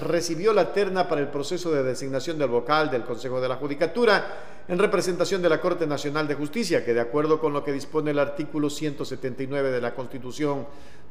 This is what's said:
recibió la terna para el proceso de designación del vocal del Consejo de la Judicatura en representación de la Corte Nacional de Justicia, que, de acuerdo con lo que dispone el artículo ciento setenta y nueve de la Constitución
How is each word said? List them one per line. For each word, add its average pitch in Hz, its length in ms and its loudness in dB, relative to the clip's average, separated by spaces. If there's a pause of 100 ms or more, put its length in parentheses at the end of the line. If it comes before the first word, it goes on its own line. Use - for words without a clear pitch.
recibió 165 520 0
la 196 200 4
terna 185 340 2
para 147 140 0
el 139 60 0
proceso 165 440 -4
de 143 120 2
designación 135 560 -2
del 135 100 2
vocal 147 400 2
del 117 140 0
Consejo 127 360 -4
de 127 80 0
la 123 100 -2
Judicatura 165 1080 0
en 175 120 0
representación 185 640 2
de 170 60 6
la 156 120 2
Corte 170 240 0
Nacional 147 420 0
de 147 60 0
Justicia, 151 500 0
que, 120 120 4
de 117 60 4
acuerdo 151 380 2
con 151 140 2
lo 143 100 0
que 147 100 -2
dispone 147 360 -2
el 147 80 2
artículo 147 500 0
ciento 147 380 -4
setenta 131 380 -6
y 131 40 -6
nueve 139 220 0
de 123 120 0
la 117 120 0
Constitución 131 720 -4 (460)